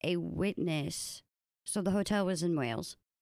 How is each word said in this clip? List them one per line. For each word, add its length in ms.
a 140
witness, 1040
so 160
the 100
hotel 340
was 160
in 140
Wales. 400